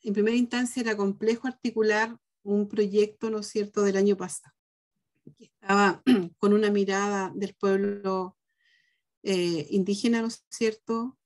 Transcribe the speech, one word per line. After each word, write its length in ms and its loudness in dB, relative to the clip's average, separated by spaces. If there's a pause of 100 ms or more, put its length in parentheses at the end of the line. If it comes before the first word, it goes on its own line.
en 100 -4
primera 240 2
instancia, 460 0
era 140 -2
complejo 520 -2
articular 680 0 (260)
un 260 0
proyecto, 640 0
¿no 80 -4
es 100 -8
cierto?, 340 -2
del 140 2
año 200 4
pasado, 380 -12 (840)
que 100 -20
estaba 600 0
<clears throat> 320 2
con 140 2
una 180 4
mirada 640 -2
del 200 -8
pueblo, 840 -2 (880)
eh, 460 0
indígena, 500 0
¿no 80 -2
es 200 -12
cierto? 760 -4